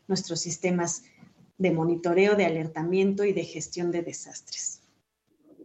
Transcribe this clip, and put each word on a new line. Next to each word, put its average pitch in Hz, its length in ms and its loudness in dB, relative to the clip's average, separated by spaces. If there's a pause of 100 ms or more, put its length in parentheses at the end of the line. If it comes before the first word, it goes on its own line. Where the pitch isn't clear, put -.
nuestros 180 320 -4
sistemas 175 640 -2 (560)
de 185 100 4
monitoreo, 170 680 4
de 196 100 4
alertamiento 170 800 0
y 196 80 2
de 165 100 0
gestión 170 480 -6
de 170 100 -2
desastres. - 800 -10 (840)